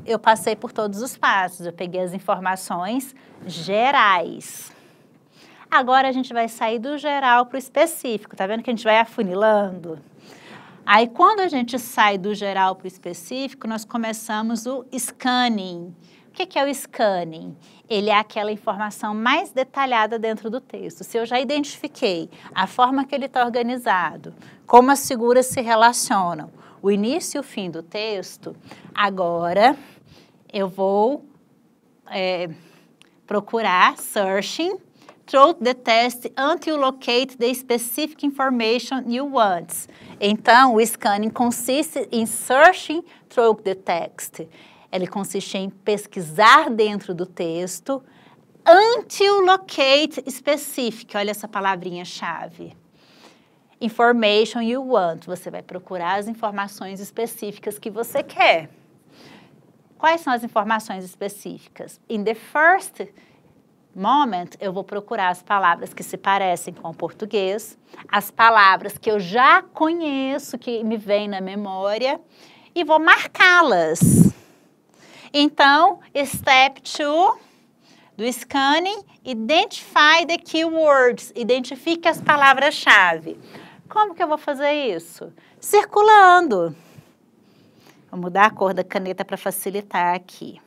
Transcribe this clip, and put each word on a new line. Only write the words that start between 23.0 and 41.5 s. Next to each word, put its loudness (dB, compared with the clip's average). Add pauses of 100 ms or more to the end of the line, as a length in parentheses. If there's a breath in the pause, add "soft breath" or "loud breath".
que -8
ele -6
tá -2
organizado, -4 (320 loud breath)
como 8
as 2
figuras 2
se -4
relacionam, 2 (320 loud breath)
o 2
início -2
e -4
o -12
fim -10
do -12
texto, -10 (400 loud breath)
agora 0 (800 loud breath)
eu -4
vou, -2 (840)
é, -4 (760 soft breath)
procurar 2
searching -4 (480 soft breath)
through 4
the -2
test 0 (100)
until -2
you -2
locate -2
the -2
specific -6
information -2
you -4
want. -2 (340 loud breath)
Então, 6
o 4
scanning -2
consiste -2